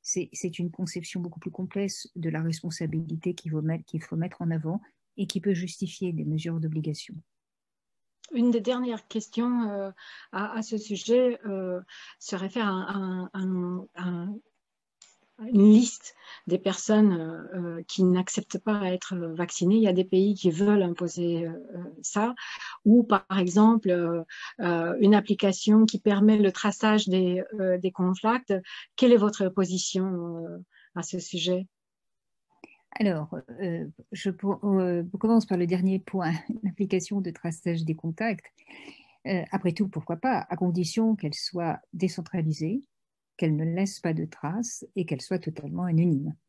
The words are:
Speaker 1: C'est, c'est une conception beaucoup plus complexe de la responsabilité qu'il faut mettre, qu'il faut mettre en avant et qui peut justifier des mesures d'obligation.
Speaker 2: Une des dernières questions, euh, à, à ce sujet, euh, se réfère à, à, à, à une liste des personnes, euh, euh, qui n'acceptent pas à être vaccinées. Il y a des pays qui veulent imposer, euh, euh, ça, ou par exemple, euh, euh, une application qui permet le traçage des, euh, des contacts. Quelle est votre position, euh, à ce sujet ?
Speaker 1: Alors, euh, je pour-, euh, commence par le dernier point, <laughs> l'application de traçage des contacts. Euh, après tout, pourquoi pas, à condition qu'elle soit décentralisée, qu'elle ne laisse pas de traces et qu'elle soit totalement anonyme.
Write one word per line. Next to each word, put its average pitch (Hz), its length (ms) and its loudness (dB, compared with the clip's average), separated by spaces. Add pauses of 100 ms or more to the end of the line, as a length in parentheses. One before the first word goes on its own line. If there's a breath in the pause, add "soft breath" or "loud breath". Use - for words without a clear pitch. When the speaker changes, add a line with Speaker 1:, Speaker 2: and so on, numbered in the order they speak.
Speaker 1:
C'est, - 280 -6
c'est 170 260 -8
une 175 100 -2
conception 175 520 -8
beaucoup 170 180 -10
plus 175 100 -10
complexe 190 680 -6
de 165 120 -4
la 160 120 -4
responsabilité 160 920 -4
qu'il 156 160 -10
faut 156 100 -2
mettre, 160 240 -4
qu'il 160 180 -8
faut - 140 -8
mettre 180 240 -4
en 165 100 -2
avant 165 300 -4 (340 soft breath)
et 196 120 -4
qui - 120 -6
peut 196 140 0
justifier 180 580 -6
des 156 140 -4
mesures 160 340 -4
d'obligation. 156 560 -6 (1200)
Speaker 2:
Une 240 180 2
des 226 100 2
dernières 247 460 -4
questions, 233 640 -2
euh, 196 220 -6 (420 loud breath)
à, 208 240 -4
à 220 40 -4
ce 220 160 -6
sujet, 226 680 0
euh, 185 340 -4 (400 loud breath)
se - 160 -8
réfère 196 320 -4
à, 185 680 -4
à, 190 60 -6 (560)
à, 180 320 -6 (1080)
à 220 100 -12
une 214 260 10
liste - 420 4 (300 loud breath)
des 180 140 0
personnes, 202 540 4
euh, 165 640 -6
euh, 165 100 -10
qui - 160 0
n'acceptent 185 560 0
pas 208 200 -2
à 185 120 -2
être 185 240 -6
vaccinées. 170 600 0
Il 226 40 6
y 214 60 6
a 180 60 4
des 185 100 2
pays 190 320 2
qui 180 160 2
veulent 202 320 4
imposer, 170 640 -2
euh, 165 60 -8 (220)
euh, 175 80 -10 (180)
ça, 226 340 -2 (500 loud breath)
ou 226 180 10
par 208 220 2 (120)
exemple, 208 520 4
euh, 170 340 0 (360 loud breath)
euh, 170 400 -2
une 208 160 8
application 208 680 4
qui 214 140 -2
permet 208 380 6
le 196 140 4
traçage 214 560 2
des, 185 360 2 (160)
euh, 185 180 2
des 180 140 -2
contacts. 202 640 0 (420 loud breath)
Quelle 247 160 6
est 240 60 10
votre 202 320 2
position, 180 880 -2
euh, 170 200 -12 (380 soft breath)
à 175 60 -6
ce 185 180 -8
sujet ? 180 480 -4 (1200 loud breath)
Speaker 1:
Alors, 170 440 -2 (240)
euh, 165 280 -4 (240)
je 196 180 -6
pour-, 196 340 -4
euh, 185 380 2 (180)
commence 220 280 4
par 185 100 0
le 175 80 2
dernier 185 320 2
point, 180 360 -4 (140)
<laughs> 226 160 -8
l'application 190 580 -2
de 175 100 -4
traçage 165 540 -4
des 160 100 -2
contacts. 175 500 -6 (800 loud breath)
Euh, 185 160 0 (100)
après 185 200 0
tout, 190 160 0
pourquoi 165 300 -6
pas, 254 300 0
à 175 80 -6
condition 180 600 0
qu'elle 151 180 -6
soit 170 460 -4 (120)
décentralisée, 165 880 -2 (540)
qu'elle 160 200 2
ne 156 100 -2
laisse 185 340 -2
pas 165 140 -2
de 160 120 -2
traces 180 600 -8 (100)
et 175 120 -2
qu'elle - 140 -4
soit 185 180 -4
totalement 160 460 -6
anonyme. 160 500 2 (140)